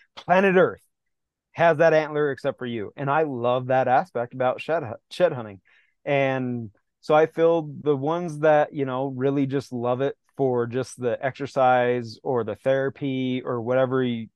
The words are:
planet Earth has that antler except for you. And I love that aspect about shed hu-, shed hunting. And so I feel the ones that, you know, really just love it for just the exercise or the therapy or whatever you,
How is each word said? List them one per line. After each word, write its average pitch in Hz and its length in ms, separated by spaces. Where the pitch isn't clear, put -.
planet 190 400
Earth 135 260
has 165 240
that 160 180
antler 151 380
except 135 260
for 127 80
you. 113 300
And 139 120
I 147 140
love 123 440
that 131 200
aspect 127 480
about 127 260
shed 160 220
hu-, 113 120
shed 175 220
hunting. 107 280
And 131 640
so - 140
I 156 120
feel 160 440
the 143 160
ones 156 440
that, 151 320
you 147 120
know, 131 220
really 139 400
just 131 260
love 123 280
it 139 160
for 123 300
just 120 340
the 120 240
exercise 123 960
or 120 220
the 104 120
therapy 135 880
or 123 160
whatever 127 420
you, 117 340